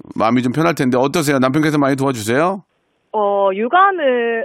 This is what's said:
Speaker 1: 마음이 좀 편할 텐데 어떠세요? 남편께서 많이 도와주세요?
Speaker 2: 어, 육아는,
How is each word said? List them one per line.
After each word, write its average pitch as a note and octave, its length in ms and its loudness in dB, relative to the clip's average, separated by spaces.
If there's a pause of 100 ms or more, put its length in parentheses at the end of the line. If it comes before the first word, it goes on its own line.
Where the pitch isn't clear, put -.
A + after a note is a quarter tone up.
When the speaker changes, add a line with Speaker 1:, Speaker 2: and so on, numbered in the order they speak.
(180)
Speaker 1:
마음이 A#2 260 2
좀 B2 100 -2
편할 D#3+ 220 0
텐데 B2+ 220 0
어떠세요? C#3 420 0
남편께서 D3 380 0
많이 C#3 180 2
도와주세요? C3+ 680 -2 (520)
Speaker 2:
어, G3+ 420 0
육아는, B3 880 0